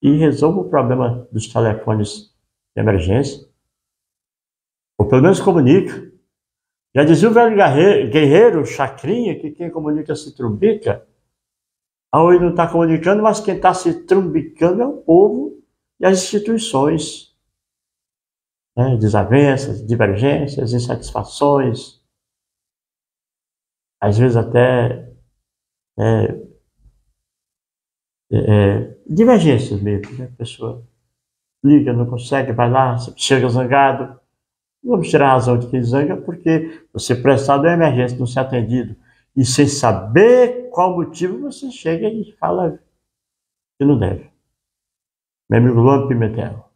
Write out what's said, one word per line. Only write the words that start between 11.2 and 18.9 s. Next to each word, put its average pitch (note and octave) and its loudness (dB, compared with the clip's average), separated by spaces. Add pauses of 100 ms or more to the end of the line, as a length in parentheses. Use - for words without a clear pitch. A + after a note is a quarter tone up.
A D3+ 4
Oi F3 6
não F3 0
tá E3+ -2
comunicando, E3+ 0
mas G#3+ 0
quem F#3 -4
tá F#3 2
se E3+ -4
trumbicando F3 0
é B3 0
o C#4+ -8
povo G#3 2 (380)
e - -2
as F#3+ 2
instituições, F#3 -4 (1400)
né? B2 0